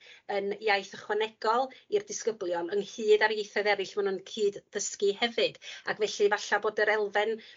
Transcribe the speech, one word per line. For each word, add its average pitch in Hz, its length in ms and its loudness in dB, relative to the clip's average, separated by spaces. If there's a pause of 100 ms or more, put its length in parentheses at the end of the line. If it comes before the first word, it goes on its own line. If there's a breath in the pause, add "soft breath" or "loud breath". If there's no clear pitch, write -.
(320 loud breath)
yn 202 220 -2
iaith 202 420 0
ychwanegol 220 720 0 (240 loud breath)
i'r 208 160 0
disgyblion, 175 680 -4
ynghyd 214 500 4
â'r 214 100 0
ieithoedd 208 380 0
eraill 190 220 -4
maen 202 140 0
nhw'n 190 180 -4
cyd-ddysgu 202 920 -2
hefyd. 226 400 0 (240 loud breath)
Ac 196 160 -4
felly, 202 360 2
falle 202 280 0
bod 214 200 0
yr 208 120 4
elfen, 214 400 0 (200 loud breath)